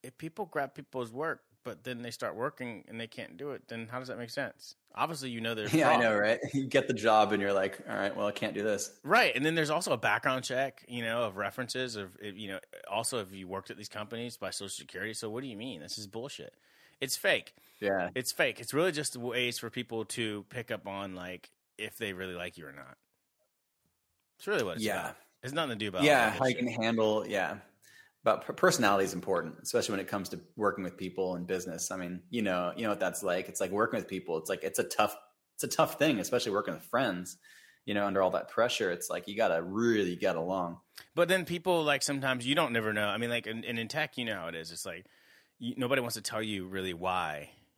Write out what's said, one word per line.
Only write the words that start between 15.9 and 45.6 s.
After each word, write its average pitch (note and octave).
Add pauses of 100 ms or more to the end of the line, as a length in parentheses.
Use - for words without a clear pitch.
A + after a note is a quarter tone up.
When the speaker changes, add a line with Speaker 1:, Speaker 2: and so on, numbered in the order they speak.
Speaker 1:
is G#2+
bullshit. A2+ (460)
It's C3+
fake. D#3 (260)
Speaker 2:
Yeah. F#2+
Speaker 1:
It's B2+
fake. C3+
It's B2
really E3+
just D3
ways A#2+
for A#2
people A2+
to G#2+
pick -
up G#2
on, G2
like, F2+ (280)
if G#2+
they G#2
really F#2
like F2
you D#2
or C#2
not. C2+ (1400)
It's -
really F#3+
what F2+
it's A2
Speaker 2:
Yeah. -
Speaker 1:
about. F#2 (260)
It's C3
nothing C#3+
to G#2+
do G#2
about F#2
Speaker 2:
Yeah, D3
Speaker 1:
all A#2+
that F#2
Speaker 2:
how C3
you B2+
Speaker 1:
shit. -
Speaker 2:
can B2
handle, A2+
yeah. G2 (680)
But -
per-, -
personality G2+
is F#2
important, E2+
especially A2+
when G2
it F#2
comes G2
to E2+ (160)
working G2+
with F2+
people F#2
in F2
business. F2+
I F#2+
mean, F2+
you A#2+
know, F2+
you A#2
know A2
what G2+
that's F2+
like. F#2
It's -
like F#2
working A2
with F2+
people. E2+
It's -
like, F#2+
it's -
a B2
tough, - (400)
it's -
a C3+
tough -
thing, C#3+
especially A2+
working G2
with -
friends, F#2+ (480)
you G#2
know, G#2
under G2
all F#2
that -
pressure. A2+
It's -
like, F2+
you G2+
gotta F2+
really G2+
get F#2
along. F2 (340)
Speaker 1:
But E3
then F#3
people, E3+
like, C#3+
sometimes C3
you C#3
don't D3+
never A2
know. G#2
I G2+
mean, A#2+
like, A#2+
in, A2
in, A#2
in A2+
tech, D3+
you B2
know A2
how E2+
it E2+
is. E2
It's E2
like, F2+ (520)
you, A#2+